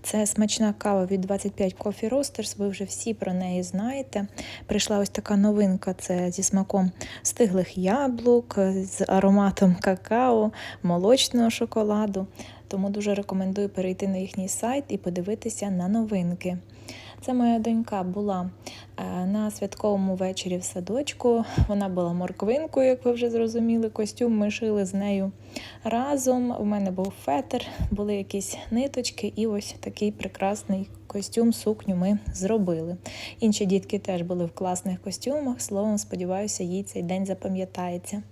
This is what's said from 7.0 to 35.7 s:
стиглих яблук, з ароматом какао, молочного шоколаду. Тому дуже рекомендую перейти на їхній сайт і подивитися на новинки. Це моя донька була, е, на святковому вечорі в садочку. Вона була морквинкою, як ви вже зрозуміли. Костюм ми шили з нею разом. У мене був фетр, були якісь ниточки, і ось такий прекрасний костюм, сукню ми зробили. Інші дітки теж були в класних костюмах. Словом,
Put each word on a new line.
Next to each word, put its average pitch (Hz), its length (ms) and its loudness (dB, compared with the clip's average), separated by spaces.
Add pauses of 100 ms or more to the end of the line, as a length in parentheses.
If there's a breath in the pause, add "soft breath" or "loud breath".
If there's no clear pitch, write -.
стиглих 185 560 2
яблук, 240 800 4 (140)
з 190 340 -2
ароматом 196 760 6
какао, 220 680 4 (320 loud breath)
молочного 226 680 4
шоколаду. 208 800 0 (400 loud breath)
Тому 196 220 -2
дуже 202 240 0
рекомендую 196 560 -2
перейти 185 380 -2
на 190 100 0
їхній 190 300 -4
сайт 262 400 -2
і 196 100 -4
подивитися 202 720 -4
на 180 180 0
новинки. 180 720 0 (680 loud breath)
Це 254 80 0
моя 233 260 4
донька 226 440 0
була, 185 460 -2 (480 loud breath)
е, 185 280 -4
на 208 260 0
святковому 196 640 0
вечорі 185 420 -2
в 180 60 -6
садочку. 226 840 0 (220 loud breath)
Вона 202 220 0
була 180 240 0
морквинкою, 240 720 0
як 254 180 2
ви 247 60 4
вже 240 180 0
зрозуміли. 226 600 2
Костюм 220 480 0
ми 208 140 2
шили 208 340 0
з 190 80 -6
нею 196 380 0 (520 loud breath)
разом. 247 760 0
У 208 60 0
мене 202 260 0
був 185 220 -2 (100)
фетр, 262 420 -2 (260 loud breath)
були 208 240 -2
якісь 196 420 -6 (140 loud breath)
ниточки, 240 640 -2
і 220 120 0
ось 202 320 -4
такий 208 320 -2
прекрасний 196 760 -4 (180)
костюм, 226 460 0
сукню 214 420 -2
ми 196 240 2 (140)
зробили. 180 640 0 (420 loud breath)
Інші 214 260 2
дітки 196 340 0
теж 185 220 -2
були 175 240 -2
в 165 60 -6
класних 185 500 -4
костюмах. 247 600 -4
Словом, 208 360 0